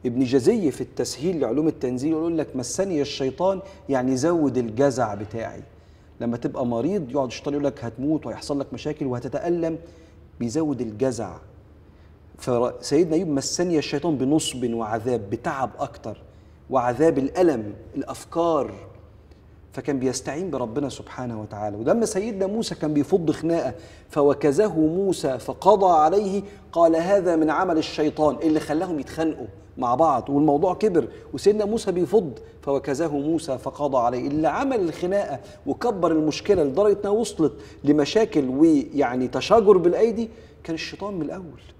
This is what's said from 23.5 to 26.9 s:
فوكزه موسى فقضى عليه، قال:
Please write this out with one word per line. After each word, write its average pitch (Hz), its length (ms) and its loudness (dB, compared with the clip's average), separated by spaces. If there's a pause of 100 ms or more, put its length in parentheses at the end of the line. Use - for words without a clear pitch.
فوكزه 147 680 2
موسى 160 600 0
فقضى 185 600 4
عليه، 190 440 2 (280)
قال: 165 240 6